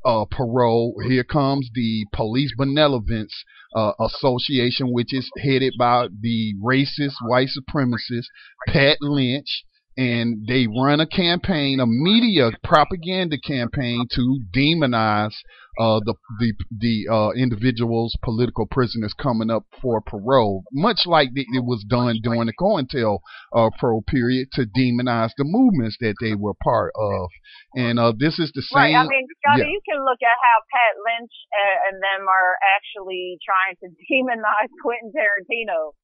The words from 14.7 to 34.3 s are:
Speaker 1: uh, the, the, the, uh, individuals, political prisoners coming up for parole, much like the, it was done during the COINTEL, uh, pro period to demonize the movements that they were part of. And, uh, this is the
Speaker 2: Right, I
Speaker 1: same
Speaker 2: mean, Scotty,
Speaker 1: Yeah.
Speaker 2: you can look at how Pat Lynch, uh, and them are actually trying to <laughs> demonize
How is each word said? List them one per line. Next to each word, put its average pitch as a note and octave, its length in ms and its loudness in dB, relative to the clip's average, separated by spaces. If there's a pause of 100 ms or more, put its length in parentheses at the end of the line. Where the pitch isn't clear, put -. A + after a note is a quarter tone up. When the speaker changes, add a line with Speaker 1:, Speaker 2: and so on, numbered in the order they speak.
Speaker 1:
uh, A2 260 4
the, A2 100 -2 (240)
the, A2+ 160 0 (160)
the, A2+ 400 -2
uh, G#2+ 220 2
individuals, A#2 880 0
political A2+ 440 -2
prisoners A2+ 480 -2
coming A2+ 360 -2
up A2 140 -2 (160)
for A2+ 200 0
parole, G#2 720 0
much F3+ 340 0
like D#3 280 2
the, C3+ 80 -2 (100)
it B2+ 120 0
was A#2+ 240 -4
done A#2+ 340 2
during A#2 240 0
the A2+ 120 -4
COINTEL, C3 640 0 (340)
uh, A2+ 240 4
pro A2+ 220 0
period B2+ 520 0
to C#3 100 -2
demonize A#2+ 760 0
the C#3 80 0
movements F3+ 560 2
that G#2+ 200 0
they A2 140 -2
were G2+ 280 -4
part A2+ 340 0
of. G2+ 320 -2 (460)
And, A#2+ 240 0
uh, A#2 180 4
this D3+ 220 0
is D#3+ 160 -2
the C3 80 -8 (120)
Speaker 2:
Right, C#4+ 200 4
I C4 80 6
Speaker 1:
same - 60 0
Speaker 2:
mean, C4 180 -2 (180)
Scotty, C#4+ 180 6
Speaker 1:
Yeah. C#4+ 60 0
Speaker 2:
you G4+ 200 -4
can C#4+ 160 -2
look B3+ 180 0
at A#3 140 4
how A#3+ 220 6 (120)
Pat A#3+ 300 2
Lynch, A#3 340 -6 (200)
uh, G3+ 220 2 (120)
and F#3+ 140 -6
them G3 260 -2
are F#3 280 4 (200)
actually F#3 680 -8
trying F#3+ 360 0
to F#3 80 -16 (120)
<laughs> - 100 -12
demonize A#3 600 0 (100)